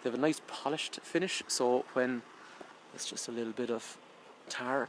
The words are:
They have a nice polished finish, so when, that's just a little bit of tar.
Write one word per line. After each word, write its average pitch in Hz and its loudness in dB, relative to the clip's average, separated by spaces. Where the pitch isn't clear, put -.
They 131 2
have 117 -2
a 123 2
nice 151 4
polished - -2
finish, - 0
so 123 4
when, 127 2
that's - -8
just - -6
a - -6
little 117 -2
bit 117 -2
of 117 -4
tar. 123 0